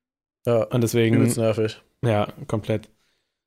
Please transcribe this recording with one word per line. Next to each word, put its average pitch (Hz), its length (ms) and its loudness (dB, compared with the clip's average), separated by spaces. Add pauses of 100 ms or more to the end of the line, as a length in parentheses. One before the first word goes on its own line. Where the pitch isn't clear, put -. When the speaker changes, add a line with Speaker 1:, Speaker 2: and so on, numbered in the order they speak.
(460)
Speaker 1:
Ja, 117 180 2
Speaker 2:
Und 123 180 -2
deswegen 113 340 2
Speaker 1:
übelst 113 220 2
nervig. 110 440 -2 (220)
Speaker 2:
Ja, 107 240 0 (200)
komplett. 107 420 -4 (580)